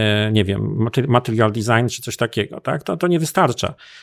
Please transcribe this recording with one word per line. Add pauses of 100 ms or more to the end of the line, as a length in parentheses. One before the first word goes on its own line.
(320)
nie
wiem,
mater-,
material
design
czy
coś
takiego,
tak?
To,
to
nie
wystarcza. (300)